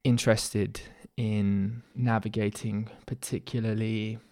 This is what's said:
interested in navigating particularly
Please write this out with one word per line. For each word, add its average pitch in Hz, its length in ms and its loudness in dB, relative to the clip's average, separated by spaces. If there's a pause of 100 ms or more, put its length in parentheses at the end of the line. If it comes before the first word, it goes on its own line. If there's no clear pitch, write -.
interested 113 760 2 (360)
in 104 680 2 (140)
navigating 110 920 0 (160)
particularly 110 1120 -2 (140)